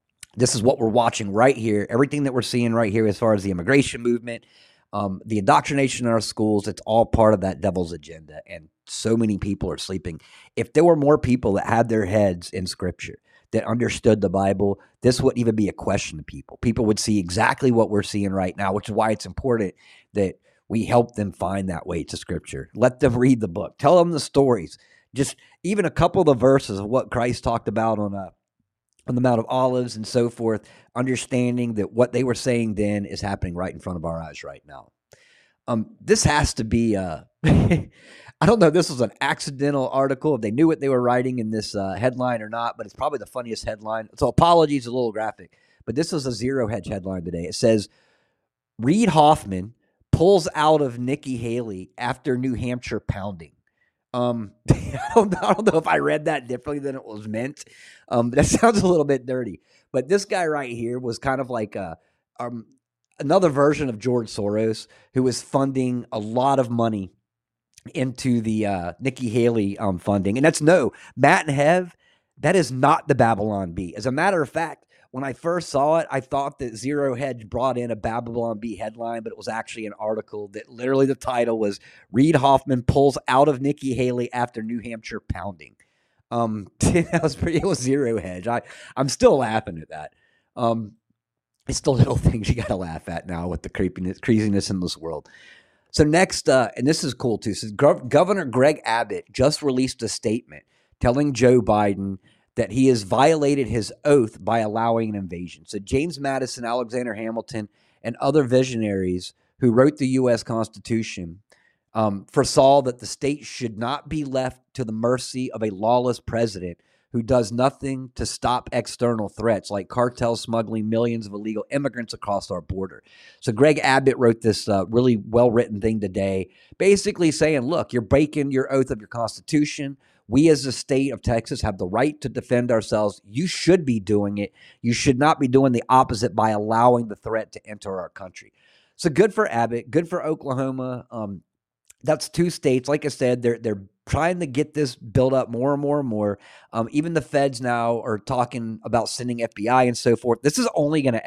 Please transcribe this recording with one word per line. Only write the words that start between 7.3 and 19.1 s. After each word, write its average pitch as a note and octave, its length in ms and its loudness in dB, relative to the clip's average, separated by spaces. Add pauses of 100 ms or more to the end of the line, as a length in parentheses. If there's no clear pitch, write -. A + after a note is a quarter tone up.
of F#2+ 60 0
that F2+ 200 -4
devil's F2+ 320 -2
agenda. D#2 540 -16
And E2 220 -18 (180)
so A2+ 300 -2
many G#2+ 220 0
people G2 320 -6
are D2 80 -8
sleeping. E2+ 420 -10 (360)
If A2+ 160 -6
there D#3 120 6
were E3+ 120 8
more D3 220 6
people B2 360 2
that - 120 -2
had A#2 220 4
their A2 160 0
heads F#2+ 460 2
in - 160 -6
scripture, - 520 -8 (340)
that A2 120 0
understood A2 560 2
the F#2+ 100 2
Bible, G2 480 0 (240)
this B2 180 4
wouldn't B2+ 200 2
even A2+ 160 2
be G#2 120 2
a - 40 -4
question - 460 -4
to C#2+ 60 -12
people. - 340 -18
People A#2+ 280 0
would G#2 140 2
see G#2 180 2
exactly A2+ 540 2
what A2 180 4
we're G#2 140 0
seeing G2+ 260 -4
right F#2+ 260 -2
now, G2 160 -2
which G2+ 160 -4
is G#2+ 60 -6
why A2 160 2